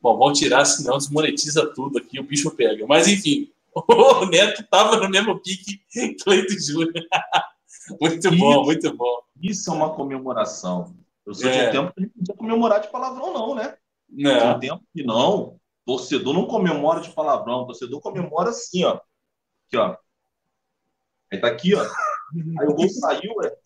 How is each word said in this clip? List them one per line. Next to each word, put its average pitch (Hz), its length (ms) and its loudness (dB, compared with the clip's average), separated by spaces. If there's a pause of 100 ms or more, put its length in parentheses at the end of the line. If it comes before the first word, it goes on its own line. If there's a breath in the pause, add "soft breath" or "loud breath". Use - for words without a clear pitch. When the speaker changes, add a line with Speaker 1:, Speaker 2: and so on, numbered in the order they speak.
(120)
Speaker 1:
Bom, 107 60 4
vão 143 140 6
tirar, 139 320 4
senão 135 340 0
desmonetiza 147 760 0
tudo 127 240 -6
aqui, 127 200 -10
o 135 60 -8
bicho 143 280 -4
pega. 107 340 0
Mas, 147 220 6
enfim, 156 420 0 (120)
<laughs> - 120 -20
o 190 520 6
Neto 190 440 2
tava 208 260 4
no 190 120 0
mesmo 190 300 0
pique 190 420 -10 (100)
que - 240 -6
Cleiton 202 440 2
Júnior. 156 340 -4
<laughs> - 1080 -6
Muito 170 360 0
bom, 143 160 4
Speaker 2:
Isso. 143 120 2
Speaker 1:
muito 156 320 -2
bom. 120 220 -4 (220)
Speaker 2:
Isso 185 300 -8
é - 20 -2
uma 156 220 -4
comemoração. 120 1000 -6 (300)
Eu 104 100 -14
sou 120 160 -2
de 131 80 2
Speaker 1:
É. 123 100 2
Speaker 2:
um 110 40 0
tempo 104 220 -2
que 185 80 -10
não 208 80 -6
podia 190 260 -8
comemorar 226 460 2
de - 80 -10
palavrão, 262 420 -8
não, 233 220 -6
né? 226 220 -10 (340)
Speaker 1:
Não. 135 280 2
Speaker 2:
De 117 60 4
um 120 160 4
tempo 139 240 -8 (100)
que 160 80 -8
não. 131 560 0 (280)
Torcedor 131 480 -2
não 196 120 2
comemora 165 540 0
de - 100 -16
palavrão. 127 560 -2
Torcedor 123 360 -12
comemora 180 480 -4
assim, 180 340 -4
ó. 120 80 2 (760)
Aqui, - 120 -6
ó. 92 180 0 (1400)
Aí - 60 -8
tá - 100 -2
aqui, 180 260 2
ó. 170 60 0 (800)
Aí 147 60 0
o 147 80 2
gol 175 160 0
saiu, 220 420 -4 (100)
é. - 240 -6